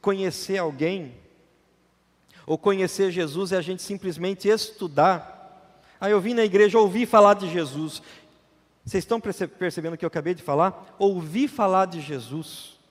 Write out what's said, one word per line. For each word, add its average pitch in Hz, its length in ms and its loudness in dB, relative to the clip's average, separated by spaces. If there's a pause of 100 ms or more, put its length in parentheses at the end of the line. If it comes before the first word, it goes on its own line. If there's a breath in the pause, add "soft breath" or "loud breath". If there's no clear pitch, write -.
conhecer 190 580 -4
alguém 156 580 -4 (1300 soft breath)
ou 156 100 -2
conhecer 190 540 0
Jesus 170 400 -4
é 190 60 0
a 180 60 0
gente 180 200 -8
simplesmente 190 640 -6
estudar. 185 1400 -2 (160 soft breath)
"Ah, 196 120 -2
eu 208 100 4
vim 220 140 -4
na 233 100 2
igreja 208 340 6
ouvir 220 280 4
falar 208 280 8
de 196 160 -6
Jesus." 156 520 -6 (840 loud breath)
Vocês 190 180 -2
estão 233 180 -2
perce-, 190 280 -6
percebendo 165 460 -4
o - 20 -12
que 170 80 -10
eu 165 40 0
acabei 170 260 -4
de 165 80 -16
falar? 160 540 -2
Ouvi 196 520 0
falar 190 380 2
de 170 140 -10
Jesus. 143 760 -12 (120)